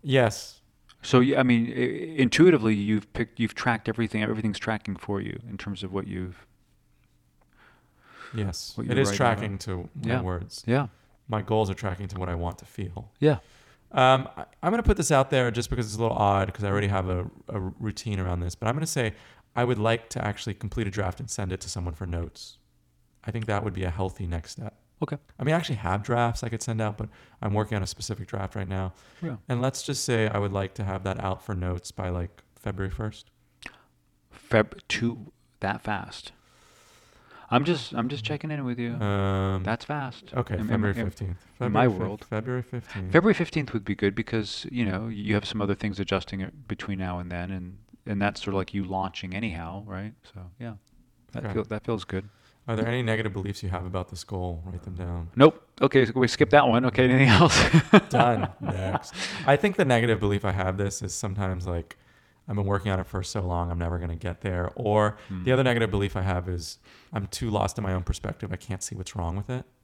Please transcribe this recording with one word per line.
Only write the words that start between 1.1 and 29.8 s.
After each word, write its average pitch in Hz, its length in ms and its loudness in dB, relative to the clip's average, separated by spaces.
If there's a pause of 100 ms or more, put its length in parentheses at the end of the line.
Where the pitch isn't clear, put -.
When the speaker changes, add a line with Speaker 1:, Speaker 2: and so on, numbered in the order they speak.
Speaker 2:
y-, 135 160 4
I 131 60 4
mean, 120 240 4
i-, 123 560 -4
intuitively, 123 520 6
you've 104 400 0
picked, - 260 -4
you've 110 140 0
tracked 117 340 -2
everything. 110 340 -2
Everything's 110 380 -2
tracking 104 360 -4
for 101 240 -4
you - 280 -8
in 98 100 -10
terms 98 240 -10
of 95 100 -8
what 98 140 -4
you've 92 400 -10 (1900)
Speaker 1:
Yes. 101 420 -6
Speaker 2:
what 117 100 -6
Speaker 1:
It 123 40 -4
Speaker 2:
you're 127 100 2
Speaker 1:
is - 80 4
Speaker 2:
writing - 80 0
Speaker 1:
tracking 120 280 2 (100)
Speaker 2:
about. 92 60 -8
Speaker 1:
to 92 280 -6 (160)
my 117 100 -2
Speaker 2:
Yeah. 120 60 0
Speaker 1:
words. 90 460 -6
Speaker 2:
Yeah. 135 200 2 (400)
Speaker 1:
My 107 160 -2
goals 107 260 2
are 95 60 -2
tracking 98 340 -6
to 101 100 -8
what 92 100 -4
I 87 80 -2
want 87 220 -4
to - 60 -20
feel. 98 540 -10
Speaker 2:
Yeah. 147 200 4 (520)
Speaker 1:
Um, 131 460 6
I, - 80 -12 (180)
I'm 175 80 2
gonna 233 140 0
put 254 120 6
this 160 140 0
out 135 200 6
there 127 200 4
just 113 180 -2
because 127 180 -2
it's 104 100 -8
a 113 40 -6
little 113 160 2
odd 98 380 2
'cause 107 80 -6
I 101 80 0
already 101 160 2
have 95 220 0
a, 90 200 -2 (200)
a 110 100 -4
routine 101 640 -4
around 90 200 -2
this, 87 140 -4
but 110 140 -4
I'm 120 80 0
gonna 156 100 -2
say 113 280 -2 (420)
I 120 80 2
would 120 140 2
like 113 320 0
to 120 140 -4
actually 104 300 -4
complete 107 320 -4
a 98 40 -2
draft 95 280 -2
and 123 100 -10
send 95 240 -4
it 92 100 -4
to - 60 -12
someone 87 260 -6
for 92 120 -8
notes. - 520 -8 (680)
I 110 80 -6
think 113 140 -4
that 104 180 0
would 98 100 -2
be 92 80 -4
a 90 80 0
healthy 95 380 -4
next 85 240 -6
step. - 260 -12 (240)
Speaker 2:
Okay. 147 140 -4 (220)
Speaker 1:
I 135 60 -4
mean, 151 100 2
I - 40 2
actually 156 180 -2
have 98 260 -2
drafts 120 400 0
I 120 80 -4
could 113 120 -6
send 110 180 -2
out, 107 180 -2
but 107 100 -6 (320)
I'm 104 140 -2
working 107 220 0
on 98 60 0
a 95 40 -2
specific - 420 -8
draft 98 260 -6
right 98 140 -6
now. 95 240 -4 (300)
Speaker 2:
Yeah. 151 140 -6 (120)
Speaker 1:
And 123 140 0
let's 131 200 -2